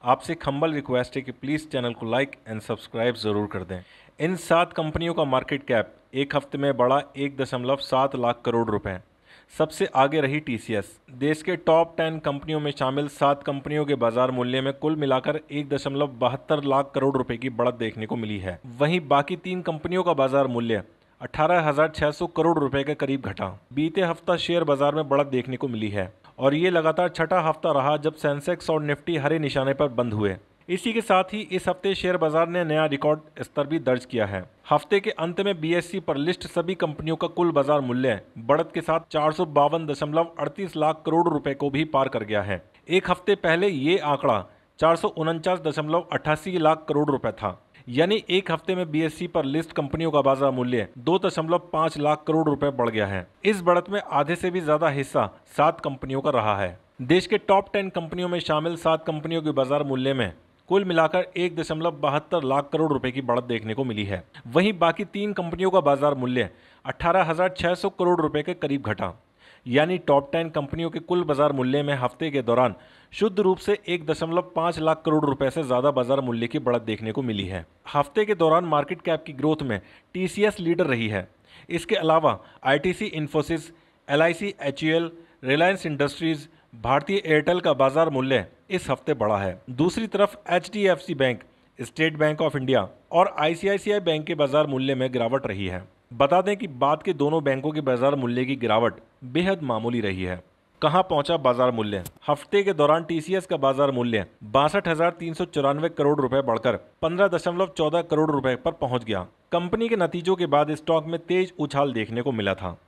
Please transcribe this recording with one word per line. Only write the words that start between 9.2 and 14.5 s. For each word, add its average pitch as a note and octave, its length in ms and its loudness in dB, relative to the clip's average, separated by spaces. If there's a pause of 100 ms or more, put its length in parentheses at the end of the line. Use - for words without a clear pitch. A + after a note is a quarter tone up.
सबसे D#3 420 -2
आगे C#3+ 240 4
रही C#3 200 0
टीसीएस। A2 580 -6 (200)
देश D3+ 240 -2
के F3+ 160 -2
टॉप E3 380 4
टेन D#3+ 220 -2
कंपनियों D3+ 420 -4
में D3 120 -4
शामिल C#3+ 380 -2
सात C#3+ 320 2
कंपनियों D3 420 -4
के C#3+ 120 0
बाजार A#2+ 340 2
मूल्य B2+ 300 -2